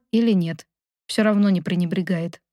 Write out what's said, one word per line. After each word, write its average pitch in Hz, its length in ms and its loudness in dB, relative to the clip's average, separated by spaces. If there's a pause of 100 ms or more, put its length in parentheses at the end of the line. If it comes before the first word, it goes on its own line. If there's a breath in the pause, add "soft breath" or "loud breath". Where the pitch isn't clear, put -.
(120)
или 226 220 2
нет. 165 340 -2 (400)
Всё - 160 -2
равно 202 260 2
не 185 120 2
пренебрегает. 175 800 -4 (120)